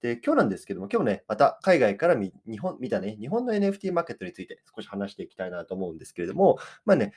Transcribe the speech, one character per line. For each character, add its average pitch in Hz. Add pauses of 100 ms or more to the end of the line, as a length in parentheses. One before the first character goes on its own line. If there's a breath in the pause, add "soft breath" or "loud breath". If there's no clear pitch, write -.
で、 240
今 302
日 -
な 214
ん -
で 190
す -
け -
ど 180
も、 196
今 226
日 131
ね、 98
ま 110
た -
海 175
外 104
か 160
ら 175
み-、 98 (160)
日 110
本、 180
見 120
た 104
ね、 107
日 107
本 233
の 233
エ 208
ヌ 202
エ 196
フ 196
テ 190
ィ -
ー -
マ 170
ー -
ケ -
ッ -
ト -
に 90
つ -
い 90
て - (120)
少 107
し -
話 98
し -
て 92
い -
き -
た 92
い -
な 87
と 95
思 92
う 80
ん 80
で -
す -
け 87
れ 87
ど 92
も、 180 (260 loud breath)
ま 202
あ -
ね、 131